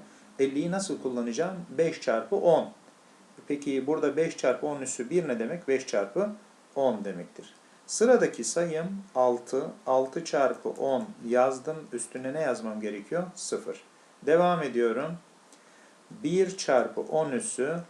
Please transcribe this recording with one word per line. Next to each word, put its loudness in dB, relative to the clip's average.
Elliyi 0
nasıl -4
kullanacağım? -2
Beş 2
çarpı 0
on. 4
Peki -2
burada 2
beş 0
çarpı 0
on -4
üssü -6
bir 2
ne -2
demek? -4
Beş 0
çarpı 0
on 0
demektir. -10
Sıradaki 4
sayım -4
altı. 2
Altı 2
çarpı 0
on 0
yazdım. 2
Üstüne -8
ne -4
yazmam -2
gerekiyor? -4
Sıfır. -6
Devam 4
ediyorum. 0
Bir 0
çarpı 2
on 0
üssü -2